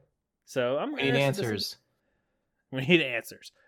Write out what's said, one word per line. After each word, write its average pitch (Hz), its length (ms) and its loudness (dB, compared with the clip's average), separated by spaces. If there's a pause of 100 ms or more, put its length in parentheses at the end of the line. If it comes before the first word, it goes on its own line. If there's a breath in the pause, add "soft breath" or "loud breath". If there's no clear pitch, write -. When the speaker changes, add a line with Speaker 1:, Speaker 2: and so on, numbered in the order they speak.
(460)
Speaker 1:
so 131 320 0
I'm 226 140 -4
Speaker 2:
We 135 100 -4
need 139 120 2
Speaker 1:
interested 139 280 2
to 123 60 -2
see 110 40 -2
Speaker 2:
answers. 98 240 -4 (960)
Speaker 1:
We 131 140 -4
need 165 160 6
answers. 120 500 -8 (160 soft breath)